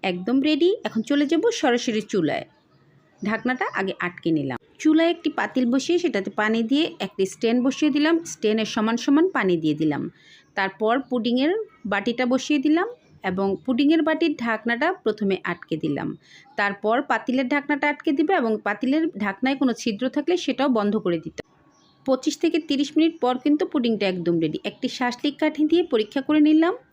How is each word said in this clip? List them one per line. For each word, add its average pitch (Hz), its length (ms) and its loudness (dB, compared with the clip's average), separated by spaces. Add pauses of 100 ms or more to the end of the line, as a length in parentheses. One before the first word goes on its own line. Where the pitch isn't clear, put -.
একদম 190 340 0 (100)
রেডি। 311 220 4 (180)
এখন 226 220 -2
চলে 285 220 2
যাব 339 120 2 (180)
সরাসরি 240 400 0 (100)
চুলায়। 147 340 0 (760)
ঢাকনাটা 226 440 -2 (140)
আগে 190 140 -4 (120)
আটকে 175 260 -4
নিলাম। 139 260 -2 (220)
চুলায় 320 360 4
একটি 330 140 -4 (100)
পাতিল 247 340 0
বসিয়ে 277 260 0
সেটাতে 214 300 -2 (120)
পানি 220 180 2 (100)
দিয়ে 285 160 2 (200)
একটি 196 180 -2 (100)
স্ট্যান্ড 240 300 0
বসিয়ে 277 320 0
দিলাম। 311 200 2 (160)
স্ট্যান্ডের 214 440 -2
সমান 226 220 0
সমান 294 280 4 (100)
পানি 190 280 2
দিয়ে 151 180 2
দিলাম। 147 220 0 (520)
তারপর 202 380 0 (160)
পুডিংয়ের 254 440 0 (380)
বাটিটা 233 420 -2
বসিয়ে 277 320 0
দিলাম 330 220 2 (360)
এবং 190 240 -2 (180)
পুডিংয়ের 285 420 2
বাটির 311 260 0 (100)
ঢাকনাটা 233 440 -2 (140)
প্রথমে 208 340 -2 (160)
আটকে - 320 -6
দিলাম। 147 240 -4 (520)
তারপর 208 360 0 (140)
পাতিলের 262 440 0
ঢাকনাটা 285 380 -2
আটকে 294 260 -2
দিবে 311 240 2
এবং 226 100 0 (140)
পাতিলের 254 380 0 (200)
ঢাকনায় 254 380 -2
কোনো 262 100 2 (100)
ছিদ্র 214 280 -4
থাকলে 294 280 -2
সেটাও 277 400 -2
বন্ধ 208 160 0 (120)
করে 175 180 0
দিতে। - 180 -14 (640)
পঁচিশ 262 380 0
থেকে 330 140 2 (120)
তিরিশ 277 260 0
মিনিট 330 180 4 (100)
পর 247 100 2 (100)
কিন্তু 302 200 2 (100)
পুডিংটা 226 400 0
একদম 170 300 0
রেডি। 156 140 -2 (120)
একটি - 180 -8 (100)
শাঁসলিক 247 440 -2
কাঠি 311 300 0
দিয়ে 349 200 4
পরীক্ষা 226 300 0
করে 302 260 2
নিলাম 320 260 4 (200)